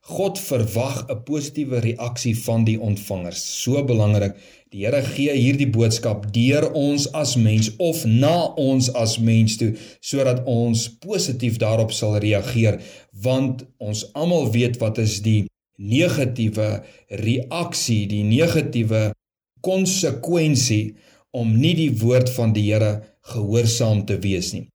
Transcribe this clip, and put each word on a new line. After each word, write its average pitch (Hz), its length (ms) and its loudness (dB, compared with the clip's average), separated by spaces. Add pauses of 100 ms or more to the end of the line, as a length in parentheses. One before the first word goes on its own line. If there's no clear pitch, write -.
God 185 320 -4
verwag 120 680 -2
'n 110 180 -6
positiewe 143 560 -4
reaksie 117 520 -4 (100)
van 113 200 2
die 110 160 2
ontvangers. 98 640 -6 (200)
So 139 220 0
belangrik, 104 520 2 (340)
die 98 160 -6
Here 135 160 0
gee 139 320 -2
hierdie 135 360 2
boodskap 107 640 0
deur 135 400 2
ons 143 400 0
as 147 240 -2
mens 110 420 4
of 165 260 0
na 143 520 4
ons 131 380 2
as 113 240 0
mens 113 380 4
toe, 110 180 0 (260)
sodat 127 460 0
ons 117 420 0
positief 123 680 -4
daarop 110 340 2
sal 107 260 -2
reageer, 104 640 2 (320)
want 131 540 -2 (120)
ons 107 340 -6
almal 156 380 0
weet 120 280 0
wat 110 200 -2
is 104 240 0
die 107 240 2 (300)
negatiewe 110 1080 0 (240)
reaksie, 113 1000 -2
die 104 160 -2
negatiewe 113 880 0 (480)
konsekwensie 156 1300 0 (380)
om 113 260 0
nie 165 160 4
die 156 240 0
woord 123 320 2
van 113 220 0
die 104 200 2
Here 107 300 0 (200)
gehoorsaam 113 840 0
te 98 120 -2
wees 92 340 -2
nie. 87 220 -10